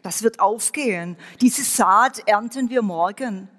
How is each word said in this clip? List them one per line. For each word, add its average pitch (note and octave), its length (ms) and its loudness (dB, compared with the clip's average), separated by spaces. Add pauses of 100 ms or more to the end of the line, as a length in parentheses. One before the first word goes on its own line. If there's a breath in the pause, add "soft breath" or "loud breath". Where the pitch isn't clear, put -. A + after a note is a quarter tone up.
das G3+ 200 -6
wird A3 160 -2
aufgehen. G3+ 760 -2 (240 loud breath)
Diese B3 220 2
Saat A3 640 2
ernten A#3 400 0
wir B3 140 0
morgen. F#3+ 680 -4 (100)